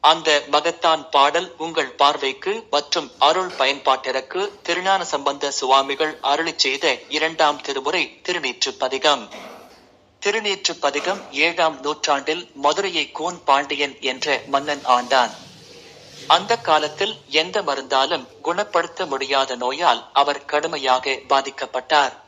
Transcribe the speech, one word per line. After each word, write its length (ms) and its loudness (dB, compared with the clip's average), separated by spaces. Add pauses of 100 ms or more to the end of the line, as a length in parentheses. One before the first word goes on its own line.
அந்த 440 4
மகத்தான் 600 2
பாடல் 480 2
உங்கள் 320 -4
பார்வைக்கு 800 0
மற்றும் 480 -2
அருள் 400 2
பயன்பாட்டிற்கு 920 -2 (120)
திருஞான 420 0
சம்பந்த 460 -4
சுவாமிகள் 720 0
அருளிச் 360 0
செய்த 400 0 (100)
இரண்டாம் 520 0
திருமுறை 600 -4
திருநீற்று 480 -4
பதிகம். 600 0 (920)
திருநீற்று 540 -2
பதிகம் 580 -2
ஏழாம் 480 0
நூற்றாண்டில் 760 -2
மதுரையை 560 0
கூன் 340 -8
பாண்டியன் 560 2
என்ற 460 -2
மன்னன் 400 -2
ஆண்டான். 440 4 (960)
அந்த 320 2
காலத்தில் 580 0 (100)
எந்த 360 0
மருந்தாலும் 640 -2 (180)
குணப்படுத்த 640 -2
முடியாத 500 -2
நோயால் 560 0
அவர் 320 2
கடுமையாக 720 0 (100)
பாதிக்கப்பட்டார். 840 0 (160)